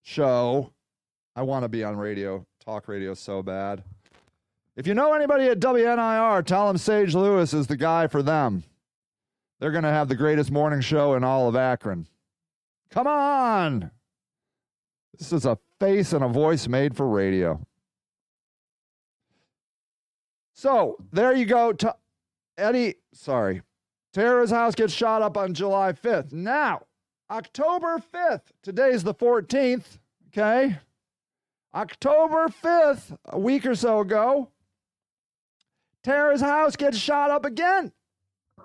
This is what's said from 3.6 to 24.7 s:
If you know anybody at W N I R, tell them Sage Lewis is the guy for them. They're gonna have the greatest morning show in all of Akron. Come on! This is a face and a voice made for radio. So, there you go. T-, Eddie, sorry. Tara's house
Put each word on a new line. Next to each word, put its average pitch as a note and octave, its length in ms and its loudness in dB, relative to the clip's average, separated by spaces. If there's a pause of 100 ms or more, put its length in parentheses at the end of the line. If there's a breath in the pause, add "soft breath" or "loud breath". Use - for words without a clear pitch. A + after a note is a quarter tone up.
If C3 100 -8
you G3+ 60 0
know D4 200 2
anybody C#4+ 340 2
at A3+ 120 2
W B3 260 2
N A#3+ 140 2
I A3+ 180 0
R, A3 240 2
tell G3 260 0
them F#3+ 100 0
Sage G#3 360 0
Lewis F#3 400 2
is D3 140 0
the D3 80 -4
guy D#3+ 320 2
for C#3+ 160 -2
them. C3 400 0 (960)
They're D3+ 120 -2
gonna D#3 200 0
have D3+ 160 0
the C3 80 -2
greatest D3+ 340 0
morning D3 300 0
show C#3+ 360 2
in B2+ 80 0
all B2+ 260 2
of A#2 60 0
Akron. A#2 520 -2 (800)
Come B3+ 180 -2
on! A#3+ 840 0 (1300)
This - 160 -8
is D3 120 0
a A#2 120 2 (220)
face G3 340 2
and C#3+ 100 2
a B2+ 40 0
voice D3 400 2
made C3 280 0
for C#3 120 -2
radio. F#2+ 520 0 (3000)
So, A3+ 440 0 (140)
there A#3+ 220 2
you B3+ 120 2
go. A#3 280 2
T-, G#3+ 140 -2 (720)
Eddie, A3 380 0 (180)
sorry. G2+ 480 -2 (520)
Tara's A#3 380 2
house A#3 240 0